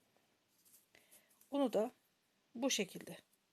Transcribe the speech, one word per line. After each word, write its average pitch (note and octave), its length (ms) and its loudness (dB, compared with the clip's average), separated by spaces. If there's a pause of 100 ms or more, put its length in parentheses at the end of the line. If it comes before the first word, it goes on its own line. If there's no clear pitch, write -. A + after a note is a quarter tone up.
(1500)
Bunu C4+ 200 2
da G#3+ 200 2 (600)
bu B3 160 0
şekilde F3 460 -4 (360)